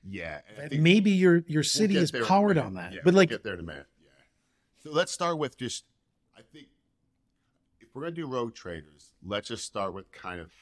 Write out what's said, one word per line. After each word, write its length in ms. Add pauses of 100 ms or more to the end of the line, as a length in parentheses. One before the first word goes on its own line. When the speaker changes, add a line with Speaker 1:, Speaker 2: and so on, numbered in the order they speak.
Speaker 1:
Yeah, 400
and 100
I 40
Speaker 2:
That 80
Speaker 1:
think 120
Speaker 2:
maybe 280
your, 280 (100)
your 100
Speaker 1:
we'll 60
Speaker 2:
city 300
Speaker 1:
get 100
Speaker 2:
is 80
Speaker 1:
there 80
in 40
a 40
Speaker 2:
powered 280
Speaker 1:
minute. 100
Speaker 2:
on 80
that. 180
Speaker 1:
Yeah, 120
Speaker 2:
But, 100
Speaker 1:
we'll 80
Speaker 2:
like, 80
Speaker 1:
get 120
there 120
in 60
a 40
minute. 220 (160)
Yeah. 60 (760)
So 100
let's 180
start 280
with 200
just, 260 (540)
I 40 (100)
think, 160 (1120)
if 140
we're 80
gonna 120
do 120
rogue 280
traders, 580 (120)
let's 240
just 160
start 280
with 200
kind 280
of 220